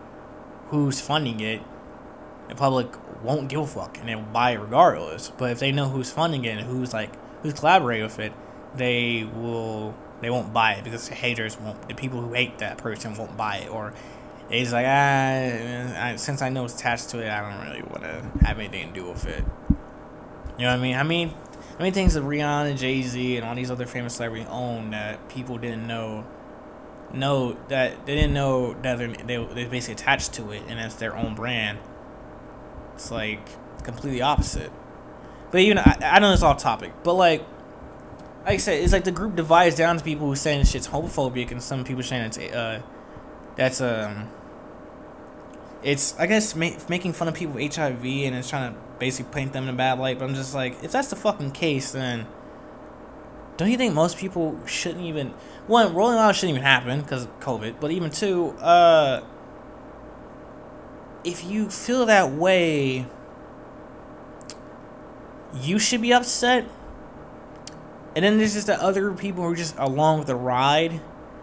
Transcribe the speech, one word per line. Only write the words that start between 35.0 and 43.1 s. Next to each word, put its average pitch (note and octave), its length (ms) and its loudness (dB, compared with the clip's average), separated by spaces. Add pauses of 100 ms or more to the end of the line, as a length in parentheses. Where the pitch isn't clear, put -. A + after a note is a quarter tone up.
But F3+ 100 6
even, G3+ 160 8
I, D#3 240 6
I D3 180 8
know G3+ 140 10
it's F3 100 6
off D3 140 8
topic, G#2+ 360 -2 (100)
but, F3 100 4
like, E3+ 300 6 (1040)
like G3+ 80 4
I - 20 4
said, E3 260 2
it's F3+ 120 4
like F#3 100 4
the F#3 80 2
group F3 240 -2
divides E3 380 8
down E3 240 4
to D3 60 -6
people D3 240 -2
who C#3 80 2
saying C#3+ 280 4
shit's - 240 4
homophobic B2+ 600 0
and B2 120 -8
some B2+ 220 -4
people B2+ 180 -4
saying B2 200 -2
it's, A2 160 -4
uh, A2+ 420 -4 (760)